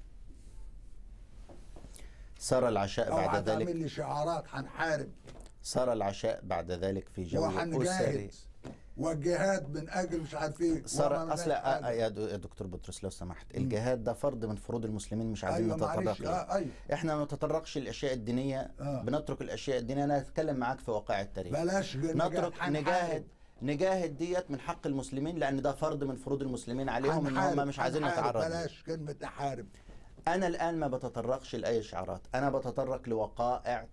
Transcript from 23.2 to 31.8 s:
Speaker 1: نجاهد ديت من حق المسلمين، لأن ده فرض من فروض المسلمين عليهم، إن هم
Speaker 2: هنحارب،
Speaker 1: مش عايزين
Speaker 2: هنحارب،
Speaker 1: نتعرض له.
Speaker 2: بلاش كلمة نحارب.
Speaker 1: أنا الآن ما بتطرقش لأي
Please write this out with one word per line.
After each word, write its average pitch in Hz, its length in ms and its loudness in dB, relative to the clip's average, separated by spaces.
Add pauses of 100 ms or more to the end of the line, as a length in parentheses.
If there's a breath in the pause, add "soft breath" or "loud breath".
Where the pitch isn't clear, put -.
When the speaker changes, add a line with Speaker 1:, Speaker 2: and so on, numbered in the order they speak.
Speaker 1:
نجاهد 165 540 2
ديت 180 340 0
من 135 100 -2
حق - 260 -4
المسلمين، 139 520 0
لأن 139 240 2
ده 143 100 4
فرض 151 320 0
من 135 120 0
فروض 135 260 0
المسلمين 127 460 -2
عليهم، 139 380 4
إن 131 100 2
هم - 20 2
Speaker 2:
هنحارب، 143 300 4
Speaker 1:
مش 135 100 -4
عايزين 131 260 2
Speaker 2:
هنحارب، 117 240 2
Speaker 1:
نتعرض 117 140 4
له. - 60 2
Speaker 2:
بلاش 165 340 -4
كلمة 151 400 -6
نحارب. 135 440 -4 (640 loud breath)
Speaker 1:
أنا 180 180 4
الآن 170 320 2
ما 151 100 2
بتطرقش 123 680 -2
لأي 113 260 4